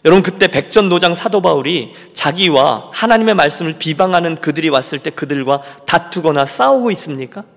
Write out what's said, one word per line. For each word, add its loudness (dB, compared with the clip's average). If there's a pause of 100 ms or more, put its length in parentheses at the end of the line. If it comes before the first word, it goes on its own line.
여러분, 6
그때 0
백전노장 0
사도 -2
바울이 -2 (220)
자기와 2
하나님의 2
말씀을 0
비방하는 0
그들이 -2
왔을 -2
때 -6
그들과 -4 (240)
다투거나 0
싸우고 0
있습니까? -10 (120)